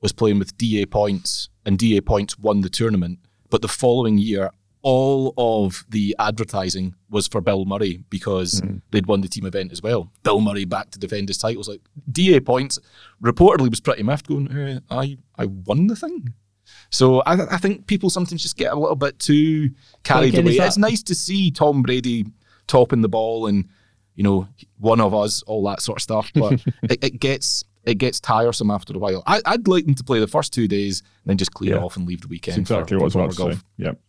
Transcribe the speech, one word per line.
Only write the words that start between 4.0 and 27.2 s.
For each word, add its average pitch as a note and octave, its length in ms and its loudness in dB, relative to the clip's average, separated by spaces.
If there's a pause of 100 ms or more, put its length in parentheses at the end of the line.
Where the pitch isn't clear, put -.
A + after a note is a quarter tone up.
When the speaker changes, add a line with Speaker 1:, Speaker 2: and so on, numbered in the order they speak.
Speaker 1:
year, G2+ 320 -2 (320)
all C3+ 540 2
of A2 520 0
the G#2 300 0
advertising G2 760 -4 (160)
was G#2 180 -2
for G#2+ 140 -4
Bill F#2+ 240 -2
Murray G2 440 -4
because F#2 520 -4
Speaker 2:
Mm. F#2 200 -8 (100)
Speaker 1:
they'd F#2+ 160 0
won G2+ 140 2
the F#2+ 80 -6
team G2 160 -8
event F#2 260 -6
as F2 100 -16
well. G#2 300 -4 (120)
Bill G#2+ 180 2
Murray G2+ 240 -2
back G2 260 -8
to G2+ 80 -20
defend G2 300 -8
his F#2+ 100 -6
titles. A2+ 300 -6
Like, G2+ 120 -14 (300)
D F3+ 240 6
A C3 60 6
Points B2+ 360 -2 (460)
reportedly C#3 480 6
was A2+ 80 -4
pretty B2 240 -2
miffed C#3 240 -2
going, C#3+ 280 -4
"Uh, C3+ 260 -8 (100)
I, C3+ 260 -4 (200)
I - 80 -4
won G#2 420 0
the A3+ 80 2
thing." B3+ 380 -8 (580)
So B2+ 300 6
I, E3+ 340 0
I - 20 0
think G3 300 -4
people G3 240 0
sometimes F3 320 -4
just - 140 -8
get - 160 -2
a - 60 -2
little D#3 180 0
bit C#3 220 -4
too D3+ 520 2 (320)
carried C3+ 300 4
Speaker 2:
But F3 60 4
again, E3+ 40 4
Speaker 1:
away. E3+ 80 6
Speaker 2:
is - 80 4
that F#3 80 4
Speaker 1:
It's G3 100 0
nice G#3+ 260 2
to F3+ 120 -4
see F#3+ 340 0
Tom D3 320 2
Brady A#2+ 440 0 (420)
topping B2 340 6
the G#2+ 80 2
ball A2+ 380 -2
and, G2+ 200 0 (480)
you G2 80 -2
know, G2 240 2 (300)
one A2+ 240 4
of G2+ 120 4
us, G#2+ 300 0
all A2 220 -4
that G2+ 160 -4
sort G#2 160 -6
of - 40 -8
stuff. A2 320 -4
But B2 300 2 (100)
Speaker 2:
<laughs> - 100 -10
Speaker 1:
it, A#2 200 -2
it C3 160 -4